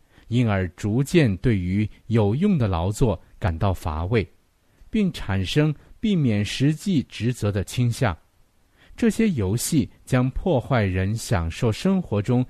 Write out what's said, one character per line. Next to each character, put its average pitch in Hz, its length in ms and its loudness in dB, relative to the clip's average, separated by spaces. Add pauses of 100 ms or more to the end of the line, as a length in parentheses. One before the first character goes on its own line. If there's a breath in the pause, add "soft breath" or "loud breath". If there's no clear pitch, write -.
(280 soft breath)
因 117 200 0
而 95 200 0
逐 107 360 -2
渐 135 320 4
对 110 220 0
于 92 280 0 (200 soft breath)
有 107 280 2
用 190 220 2
的 120 100 0
劳 92 240 0
作 110 320 0 (160 soft breath)
感 85 200 -2
到 95 160 0
乏 82 320 -6
味， 107 200 0 (640)
并 202 240 0
产 95 320 -4
生 151 300 0 (260 soft breath)
避 208 160 0
免 113 260 2
实 135 300 0
际 156 300 0
职 120 320 -4
责 104 180 -2
的 98 100 -2
倾 120 300 -2
向。 107 240 -2 (800 soft breath)
这 226 140 2
些 226 180 2
游 110 260 0
戏 127 360 0 (160 soft breath)
将 127 240 2
破 160 280 0
坏 117 240 0
人 95 340 0
享 85 340 -2
受 113 220 0
生 190 280 0
活 104 200 -2
中 123 300 0